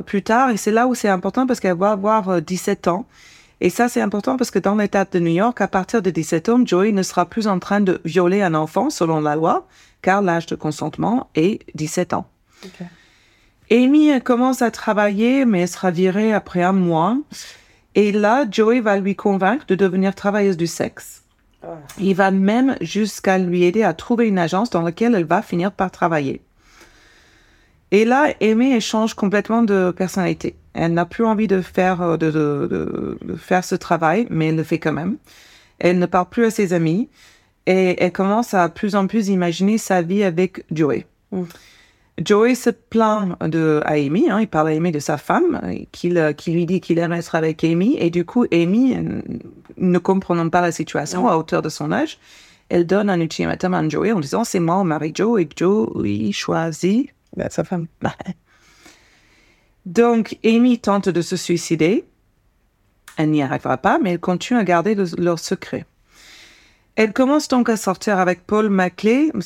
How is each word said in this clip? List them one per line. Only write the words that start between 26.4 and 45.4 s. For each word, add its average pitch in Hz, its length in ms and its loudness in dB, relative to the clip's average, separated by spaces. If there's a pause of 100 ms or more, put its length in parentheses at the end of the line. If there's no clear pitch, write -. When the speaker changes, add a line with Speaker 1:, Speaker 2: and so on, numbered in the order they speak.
Speaker 1:
Et 208 120 6
là, 262 380 2
Amy, 226 320 4
elle 220 80 2
change 220 320 -2
complètement 208 500 0
de 190 280 2
personnalité. 175 640 -4 (180)
Elle 165 200 0
n'a 170 120 2
plus 226 200 -4
envie 220 220 2
de 190 140 0
faire, 185 400 0
euh, 165 160 0
de, 160 140 0
de, 147 380 -2
de, - 560 -6
de 185 100 -8
faire 180 280 -2
ce 190 120 -4
travail, 170 540 0
mais 160 180 -2
elle 160 100 0
le 156 60 -2
fait 160 160 -2
quand 156 140 -2
même. 175 240 -4 (640)
Elle 180 200 4
ne 180 80 2
parle 180 220 0
plus 233 160 0
à 220 60 2
ses 196 220 0
amis 170 360 0 (580)
et 185 360 2
elle 180 80 2
commence 202 420 0
à 180 160 2
plus 202 260 -4
en 190 120 2
plus 208 220 -2
imaginer 185 480 0
sa 185 240 0
vie 196 220 0
avec 180 480 -2
Joey. 151 340 0 (260)
Speaker 2:
Mm. 185 120 -6 (800)
Speaker 1:
Joey 220 320 4
se 240 140 -2
plaint 214 720 -2
de, 160 420 0
à 156 100 0
Amy, 151 360 0
hein, 202 120 2
il 214 60 -2
parle 156 200 0
à 160 40 0
Amy 165 200 0
de 147 80 -4
sa 147 180 -4
femme, 285 460 0